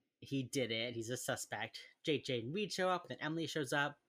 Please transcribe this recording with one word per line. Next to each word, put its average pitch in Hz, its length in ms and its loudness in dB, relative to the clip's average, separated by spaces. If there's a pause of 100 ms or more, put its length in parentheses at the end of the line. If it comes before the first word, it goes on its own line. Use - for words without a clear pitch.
(220)
he 135 220 0
did 117 280 0
it. 117 220 0
He's 113 160 -4
a 123 80 0
suspect. 110 640 -4 (260)
J 147 160 4
J 123 180 0
and 120 140 -4
Reed 202 180 0
show 185 160 2
up, 180 220 2
then 127 100 -6
Emily 156 280 0
shows 147 260 0
up 143 240 2 (120)